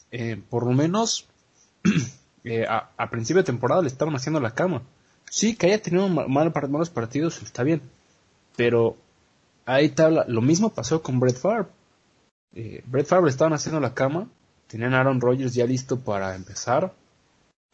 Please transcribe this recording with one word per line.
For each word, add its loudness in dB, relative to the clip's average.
eh, -6
por -2
lo 2
menos, 0
<clears throat> -2
eh, -2
a, -4
a -6
principio 0
de -4
temporada 0
le -2
estaban -4
haciendo -2
la -2
cama. -2
Sí, -2
que 0
haya 2
tenido 2
ma-, 0
mal 2
par-, -4
malos -2
partidos, -4
está -6
bien, 0
pero 2
ahí 4
está 4
la, 2
lo 0
mismo 2
pasó -2
con -2
Brett 2
Favre. 0
Eh, -12
Brett -2
Favre 6
le 6
estaban 2
haciendo -2
la -2
cama, -2
tenían -2
a 4
Aaron 2
Rodgers 0
ya 2
listo -2
para -4
empezar. -4